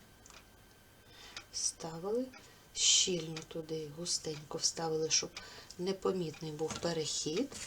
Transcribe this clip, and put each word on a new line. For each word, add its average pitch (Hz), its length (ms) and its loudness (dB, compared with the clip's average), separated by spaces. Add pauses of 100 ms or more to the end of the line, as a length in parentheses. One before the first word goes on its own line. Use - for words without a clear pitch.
(1500)
Вставили 190 760 0 (480)
щільно 160 640 6 (100)
туди, 156 400 -4 (100)
густенько 156 600 -4
вставили, 160 520 2
щоб - 200 2 (480)
непомітний 180 720 0
був 156 260 -2
перехід. 165 720 0 (140)